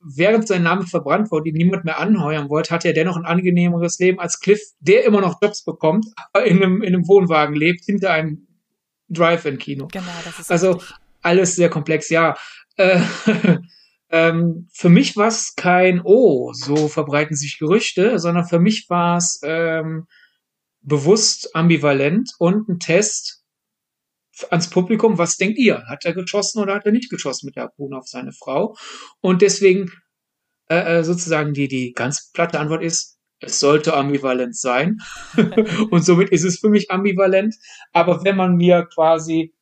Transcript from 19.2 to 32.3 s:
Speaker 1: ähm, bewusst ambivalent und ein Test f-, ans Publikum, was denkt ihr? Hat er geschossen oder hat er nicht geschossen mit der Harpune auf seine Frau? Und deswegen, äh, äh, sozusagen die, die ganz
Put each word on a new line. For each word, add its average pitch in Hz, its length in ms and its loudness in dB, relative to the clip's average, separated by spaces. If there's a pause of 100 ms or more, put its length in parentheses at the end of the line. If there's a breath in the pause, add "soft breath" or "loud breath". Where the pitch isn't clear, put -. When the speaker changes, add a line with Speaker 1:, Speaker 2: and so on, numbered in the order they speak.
Speaker 1:
ähm, 160 640 -4 (720 soft breath)
bewusst 147 760 0
ambivalent 160 840 0
und 196 300 0
ein 175 120 -4
Test - 640 -6 (920)
f-, - 160 -14
ans 175 180 -2
Publikum, 208 500 0
was 170 180 -2
denkt 214 220 -2
ihr? 165 280 0
Hat 131 180 -14
er 170 100 -4
geschossen 196 460 -6
oder 196 140 -2
hat 202 120 -6
er 214 60 0
nicht 247 180 -2
geschossen 139 360 -8
mit 139 100 -14
der 123 80 -8
Harpune 139 340 -12
auf 127 100 -18
seine 131 240 -14
Frau? 156 440 -6 (440 loud breath)
Und 185 220 4
deswegen, 196 480 2 (800)
äh, 170 300 0
äh, 165 60 0
sozusagen 160 480 -2
die, 139 160 -2
die 127 240 -6
ganz 127 400 -6